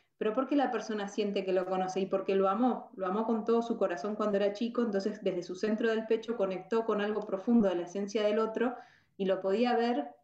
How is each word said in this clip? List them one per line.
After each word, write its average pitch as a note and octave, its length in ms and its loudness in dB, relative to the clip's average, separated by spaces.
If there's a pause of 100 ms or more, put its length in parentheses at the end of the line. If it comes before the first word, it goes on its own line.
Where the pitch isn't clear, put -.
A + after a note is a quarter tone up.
(180)
Pero G#3+ 160 -2
¿por C4 140 0
qué D4+ 100 0
la C4+ 140 2
persona G#3 360 -4
siente G3+ 380 -2
que F#3 80 0
lo F#3 120 2
conoce? F#3+ 360 -2
Y F#3+ 40 0
porque G3 300 0
lo F#3+ 140 4
amó, A3+ 480 0
lo F#3 100 -4
amó G#3 180 0
con A3+ 200 0
todo A#3 160 4
su A#3 160 -2
corazón G3 380 -2
cuando G#3 220 0
era G3 160 2
chico, A#3 280 -2
entonces G#3 420 -2
desde F3+ 200 -2
su F3+ 120 -10
centro A3 340 0
del A3 180 0
pecho A#3 280 0
conectó F#3+ 500 -2
con G#3 160 0
algo G#3+ 200 -2
profundo G#3 480 4
de F3 60 0
la E3+ 80 -2
esencia G3+ 400 -4
del G#3+ 160 4
otro A3 360 0 (400)
y G3 100 -2
lo F#3 160 0
podía A#3 360 2
ver B3 320 0 (140)